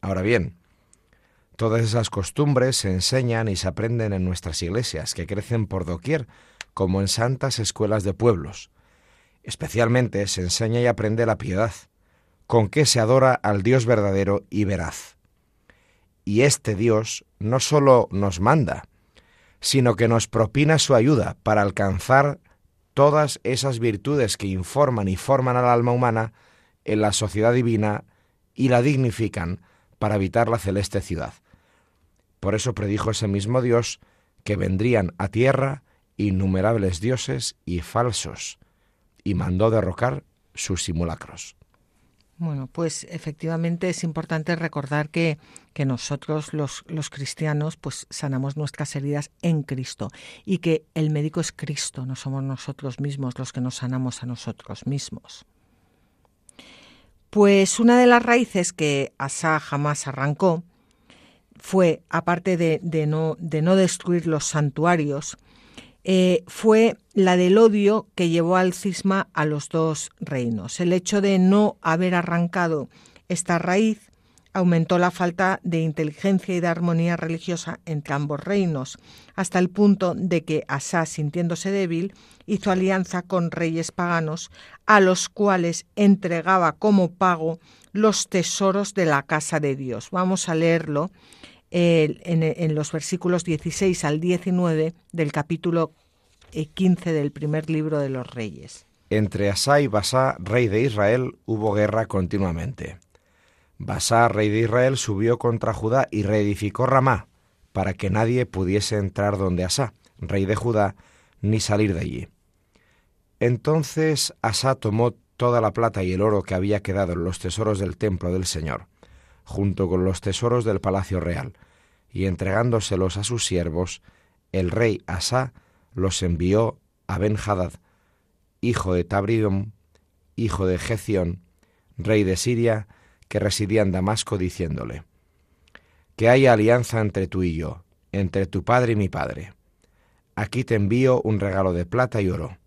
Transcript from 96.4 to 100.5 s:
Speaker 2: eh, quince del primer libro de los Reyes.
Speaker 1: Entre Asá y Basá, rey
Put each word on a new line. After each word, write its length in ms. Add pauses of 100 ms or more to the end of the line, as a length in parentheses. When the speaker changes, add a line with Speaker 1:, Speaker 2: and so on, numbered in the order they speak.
Speaker 2:
eh, 160
quince 460
del 180
primer 400
libro 260
de 120
los 180
Reyes. 580 (240)
Speaker 1:
Entre 400
Asá 320
y 60
Basá, 500
rey 300